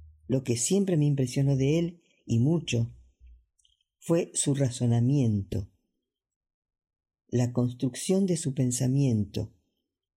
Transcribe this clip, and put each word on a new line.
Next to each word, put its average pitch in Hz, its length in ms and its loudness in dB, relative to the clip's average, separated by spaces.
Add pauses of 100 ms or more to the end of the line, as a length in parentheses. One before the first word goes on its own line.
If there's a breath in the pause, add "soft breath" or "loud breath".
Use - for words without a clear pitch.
(280)
Lo 135 160 0
que 120 120 -2
siempre 190 400 0
me 147 100 2
impresionó 139 500 0
de 143 240 2
él, 170 220 -6 (220 soft breath)
y 117 140 0
mucho, 123 560 0 (1040)
fue 170 360 0
su 143 200 0
razonamiento, 120 1160 0 (1600)
la 123 240 0
construcción 127 720 -2
de 180 140 0
su 135 160 -4
pensamiento 123 1000 0 (640)